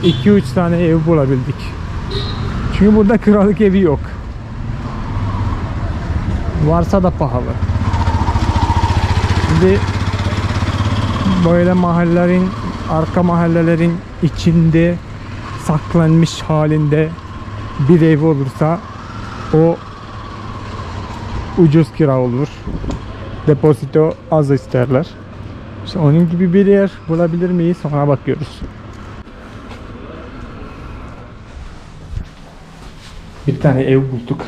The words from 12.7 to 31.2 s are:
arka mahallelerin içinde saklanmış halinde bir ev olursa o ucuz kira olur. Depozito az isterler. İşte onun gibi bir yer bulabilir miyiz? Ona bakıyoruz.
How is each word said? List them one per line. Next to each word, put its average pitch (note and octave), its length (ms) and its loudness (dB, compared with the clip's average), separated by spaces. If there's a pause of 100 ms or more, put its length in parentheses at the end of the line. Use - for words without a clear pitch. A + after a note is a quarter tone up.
arka D#3+ 340 0
mahallelerin E3+ 760 2 (260)
içinde E3 720 4 (680)
saklanmış D#3+ 760 2
halinde D3+ 680 2 (800)
bir E3 120 8
ev D#3 220 4
olursa D#3 560 0 (720)
o E3 240 4 (1800)
ucuz D#3+ 400 6
kira C3+ 220 4
olur. B2+ 280 0 (1000)
Depozito D#3 680 2 (180)
az D3+ 200 2
isterler. C#3 560 0 (760)
İşte - 140 -6
onun D#3+ 300 4
gibi F3 240 0
bir G3 120 6
yer G3 260 4 (180)
bulabilir E3+ 400 0
miyiz? F3 280 0 (160)
Ona C#3+ 140 2
bakıyoruz. C#3 540 -2 (4000)